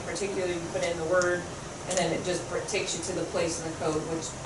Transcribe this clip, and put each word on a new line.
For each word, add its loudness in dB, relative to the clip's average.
particular, -2
you 0
put 0
in 2
the 0
word, 4
and 2
then 4
it 0
just 0
br-, -2
takes 0
you -4
to -2
the 0
place 0
in -2
the -6
code, 2
which, -2